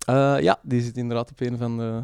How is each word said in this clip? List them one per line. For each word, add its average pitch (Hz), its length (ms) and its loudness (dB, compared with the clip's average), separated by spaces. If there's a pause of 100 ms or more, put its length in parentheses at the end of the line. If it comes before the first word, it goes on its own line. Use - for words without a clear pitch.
Eh, 139 340 4
ja, 156 240 4
die 123 180 0
zit 120 160 -6
inderdaad 120 340 -2
op - 80 -14
een 123 180 -2
van 117 200 -4
de, 113 260 -4